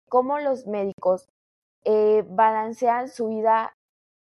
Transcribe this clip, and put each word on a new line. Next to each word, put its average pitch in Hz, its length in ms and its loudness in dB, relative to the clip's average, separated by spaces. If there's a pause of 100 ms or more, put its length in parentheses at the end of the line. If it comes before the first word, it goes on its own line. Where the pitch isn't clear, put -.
cómo 254 320 0
los 269 260 -4
médicos, 196 640 -4 (560)
eh, 214 440 2
balancean 226 800 0
su 240 200 -6
vida 220 440 0 (520)